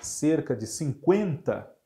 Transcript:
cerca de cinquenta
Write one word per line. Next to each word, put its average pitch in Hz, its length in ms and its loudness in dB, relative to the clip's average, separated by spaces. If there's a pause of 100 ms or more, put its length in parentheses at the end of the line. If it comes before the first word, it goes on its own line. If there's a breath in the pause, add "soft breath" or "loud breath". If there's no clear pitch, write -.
cerca 151 540 0
de 110 140 -6
cinquenta 156 1000 0 (180)